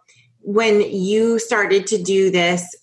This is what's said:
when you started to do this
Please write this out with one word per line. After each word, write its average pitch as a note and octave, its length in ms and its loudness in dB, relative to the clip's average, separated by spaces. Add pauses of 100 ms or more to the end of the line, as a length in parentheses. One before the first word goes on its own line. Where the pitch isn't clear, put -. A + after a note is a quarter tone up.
(420)
when G#3 400 2
you A3 580 0
started G3 480 -2
to A3 140 0
do F#3+ 280 2
this F3 340 0 (180)